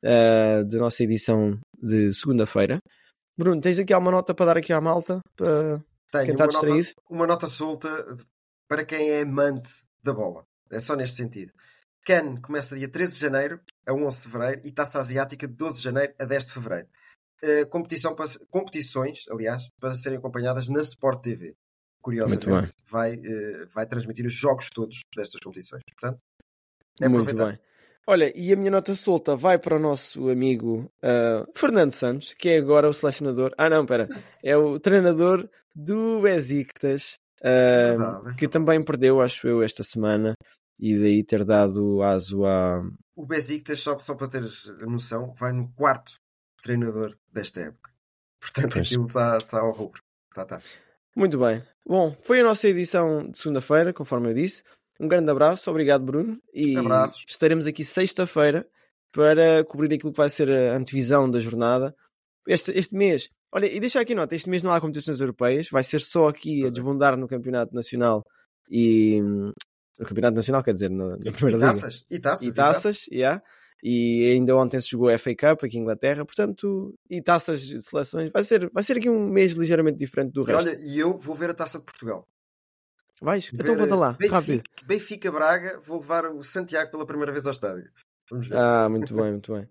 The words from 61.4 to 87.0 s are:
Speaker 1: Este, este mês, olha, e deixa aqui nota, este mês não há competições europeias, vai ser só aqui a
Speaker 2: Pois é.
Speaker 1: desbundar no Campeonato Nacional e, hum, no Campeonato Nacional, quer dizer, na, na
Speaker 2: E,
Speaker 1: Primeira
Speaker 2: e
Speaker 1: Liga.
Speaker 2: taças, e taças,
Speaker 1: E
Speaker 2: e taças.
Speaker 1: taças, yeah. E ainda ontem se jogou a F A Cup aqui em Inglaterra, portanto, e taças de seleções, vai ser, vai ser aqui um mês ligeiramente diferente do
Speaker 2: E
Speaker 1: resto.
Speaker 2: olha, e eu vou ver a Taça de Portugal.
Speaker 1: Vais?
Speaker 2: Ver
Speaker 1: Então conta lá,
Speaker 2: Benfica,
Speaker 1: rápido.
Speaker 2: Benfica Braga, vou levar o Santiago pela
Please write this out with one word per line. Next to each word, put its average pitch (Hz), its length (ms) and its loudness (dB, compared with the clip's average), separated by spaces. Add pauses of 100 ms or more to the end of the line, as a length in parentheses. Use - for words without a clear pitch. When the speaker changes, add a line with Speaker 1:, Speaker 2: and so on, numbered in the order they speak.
Speaker 1:
Este, 180 240 0
este 185 240 -4
mês, 190 340 2 (240)
olha, 196 140 0
e 196 120 -4
deixa 247 220 -2
aqui 233 140 -2
nota, 165 200 -2
este 165 140 -8
mês 180 140 -2
não 180 100 2
há 165 80 2
competições 151 400 -6
europeias, 127 480 0
vai 135 140 0
ser 147 180 -2
só 160 260 4
aqui 147 320 -2
a - 40 0
Speaker 2:
Pois 127 100 -2
é. - 20 -8
Speaker 1:
desbundar 135 420 2
no 131 100 -6
Campeonato 123 480 -4
Nacional 120 480 0 (460)
e, 110 520 4
hum, 101 300 -2 (480)
no 113 60 -8
Campeonato 110 320 0
Nacional, 131 260 0
quer 117 100 0
dizer, 95 160 -4
na, 95 200 -6
na 90 140 -10
Speaker 2:
E, 110 80 -6
Speaker 1:
Primeira 117 260 0
Speaker 2:
e 113 40 2
Speaker 1:
Liga. 135 60 6
Speaker 2:
taças, - 420 -2
e 175 100 -8
taças, 139 260 -2
Speaker 1:
E 123 40 -4
Speaker 2:
e 117 40 -8
taças. 147 300 2
Speaker 1:
taças, 208 280 -4
yeah. 135 300 0 (420)
E 120 480 2
ainda 127 240 4
ontem 131 240 2
se 123 80 -8
jogou 123 220 2
a 117 40 6
F 117 160 -2
A 117 60 -4
Cup 151 300 2
aqui 117 120 -6
em 117 40 -4
Inglaterra, 135 440 -2
portanto, 202 680 -6 (140)
e 175 120 -8
taças 160 400 0
de 135 220 -12
seleções, 156 480 -6
vai - 120 0
ser, 190 280 0
vai 202 100 -4
ser 247 160 -2
aqui 240 120 0
um 220 200 0
mês 190 240 4
ligeiramente 160 440 2
diferente 135 340 -4
do 139 120 -4
Speaker 2:
E - 20 -2
Speaker 1:
resto. 160 240 2
Speaker 2:
olha, 143 120 -8
e 147 160 -8
eu 175 220 0
vou 147 160 -12
ver 170 140 -6
a 170 40 -6
Taça 165 260 -4
de - 60 -20
Portugal. - 380 -12 (1000)
Speaker 1:
Vais? 180 280 -4
Speaker 2:
Ver 120 120 -8
Speaker 1:
Então 226 160 2
conta 208 180 2
lá, 151 180 4
Speaker 2:
Benfica, 185 220 0
Speaker 1:
rápido. 147 280 0 (220)
Speaker 2:
Benfica 202 460 -4
Braga, 175 480 0
vou 160 200 -12
levar 165 260 -4
o 156 180 -10
Santiago 160 480 -4
pela 156 140 -10